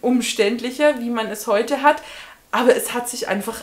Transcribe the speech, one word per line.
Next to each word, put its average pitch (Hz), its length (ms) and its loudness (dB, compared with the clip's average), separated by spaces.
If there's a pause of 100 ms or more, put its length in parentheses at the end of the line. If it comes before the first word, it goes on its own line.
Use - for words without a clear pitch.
umständlicher, 247 1000 0
wie 240 80 -6
man 220 200 -2
es 214 180 -10
heute 233 340 0
hat, 294 220 4 (480)
aber 233 260 4
es - 160 -4
hat 240 160 -4
sich - 200 -6
einfach 202 340 -4